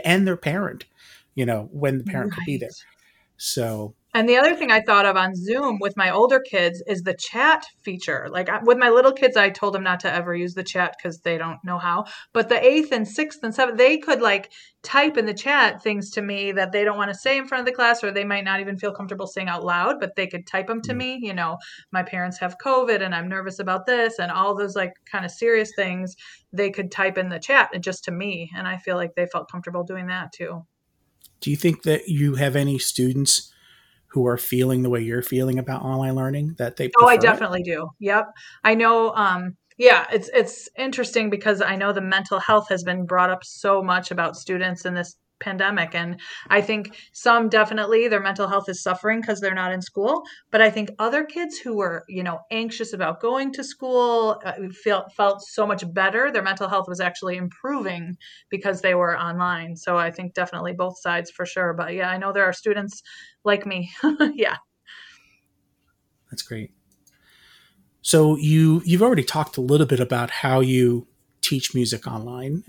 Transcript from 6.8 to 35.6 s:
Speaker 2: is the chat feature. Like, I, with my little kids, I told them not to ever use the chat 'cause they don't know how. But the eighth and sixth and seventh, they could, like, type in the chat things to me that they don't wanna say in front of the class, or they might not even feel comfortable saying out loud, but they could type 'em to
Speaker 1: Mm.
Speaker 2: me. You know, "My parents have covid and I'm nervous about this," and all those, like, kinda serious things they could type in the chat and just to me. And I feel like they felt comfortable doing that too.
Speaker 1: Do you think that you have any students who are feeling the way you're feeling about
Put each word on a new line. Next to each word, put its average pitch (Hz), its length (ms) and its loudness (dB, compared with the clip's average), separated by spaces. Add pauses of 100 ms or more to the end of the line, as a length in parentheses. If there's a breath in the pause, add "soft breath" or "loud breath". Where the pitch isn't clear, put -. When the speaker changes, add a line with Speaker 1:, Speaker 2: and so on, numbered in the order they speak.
Speaker 2:
is 185 160 -4
the 190 100 -2
chat 294 520 2 (180)
feature. 180 480 -6
Like, 180 160 -4
I, 214 160 -2
with 240 140 8
my 247 100 4
little 254 240 8
kids, 269 240 4
I 202 140 6
told 196 260 -2
them 190 80 -4
not 180 180 0
to 185 120 -2
ever 175 200 -4
use 175 200 -4
the 185 100 -6
chat 180 400 -2
'cause 170 160 -8
they 170 180 -2
don't 165 280 -8
know 180 120 -4
how. 175 280 -2 (260 loud breath)
But 226 160 2
the 240 180 4
eighth 294 280 6
and 220 120 0
sixth - 380 -6
and 220 100 -6
seventh, 240 240 0
they 269 200 6
could, 302 240 0
like, 202 320 0 (300 loud breath)
type 285 340 2
in 226 80 2
the 208 80 -4
chat 240 500 2
things 208 280 -4
to 208 100 -6
me 202 320 -6
that 185 180 -2
they 208 140 0
don't 208 100 0
wanna 202 180 -4
say 262 240 -2
in 269 80 -6
front 269 140 -4
of 247 60 -6
the 247 100 -2
class, 233 300 2
or 196 60 -4
they 202 120 -2
might 202 220 -4
not 196 160 -2
even 196 160 -8
feel 202 160 -4
comfortable 190 340 -10
saying 185 220 -8
out 175 160 -6
loud, 180 340 0
but - 160 -6
they 185 120 -2
could 175 200 -12
type 196 220 -4
'em 226 140 -6
to 247 100 -6
Speaker 1:
Mm. 247 40 -6
Speaker 2:
me. 254 240 -8
You 208 120 -8
know, 170 240 -4 (340 loud breath)
"My 185 100 0
parents 180 360 -6
have 180 200 -6
covid 247 440 2
and 185 120 -4
I'm 170 140 -4
nervous 190 320 -8
about 185 260 -4
this," 233 320 2
and 175 140 -4
all 190 240 0
those, 196 220 -4
like, 185 160 -2 (180)
kinda 190 160 -6
serious 220 480 2
things 185 400 -4 (380 loud breath)
they 196 180 0
could 196 180 -8
type 190 280 -2
in 185 100 -2
the 175 120 -8
chat 262 340 4
and 180 100 -8
just - 220 -8
to 185 60 -6
me. 175 440 -8
And 185 100 -8
I 185 120 -6
feel 180 180 -4
like 175 200 -6
they 175 100 0
felt 175 260 -8
comfortable 175 320 -8
doing 185 240 -10
that 185 240 -8
too. 170 340 -10 (760)
Speaker 1:
Do 143 100 -2
you 147 60 0
think 165 260 0
that 156 240 0
you 143 280 2
have 135 200 0
any 139 240 0
students 127 720 0 (560 soft breath)
who 127 180 0
are 123 120 2
feeling 127 440 0
the 127 80 0
way 120 120 0
you're 117 200 -2
feeling 131 380 0
about 131 220 -6